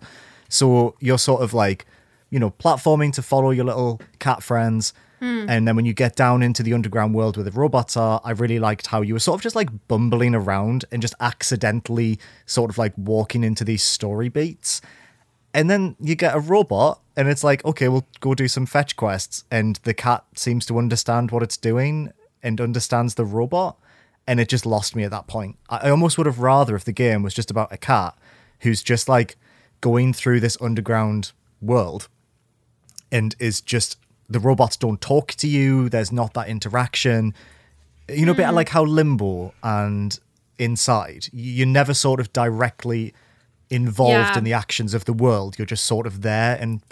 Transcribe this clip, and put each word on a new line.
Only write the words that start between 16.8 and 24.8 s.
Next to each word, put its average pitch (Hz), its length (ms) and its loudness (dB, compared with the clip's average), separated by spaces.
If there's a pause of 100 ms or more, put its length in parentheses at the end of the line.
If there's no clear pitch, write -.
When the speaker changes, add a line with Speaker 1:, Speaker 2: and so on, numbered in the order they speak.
Speaker 1:
and 139 120 2
it's 143 140 0
like, 143 220 2
"Okay, 135 240 0
we'll 131 180 2 (140)
go 135 160 0
do 131 100 0
some 131 200 -2
fetch 143 300 -2
quests." - 540 -4
And 110 320 0
the 117 100 -2
cat 120 320 0 (120)
seems 120 300 -2
to 117 120 -2
understand 117 540 0
what 117 100 -2
it's 110 140 -4
doing 139 560 -2 (300)
and 113 180 -4
understands 120 560 -2
the 117 80 0
robot. 127 520 -2 (520)
And 123 100 2
it 117 100 2
just 123 160 0
lost 107 300 -2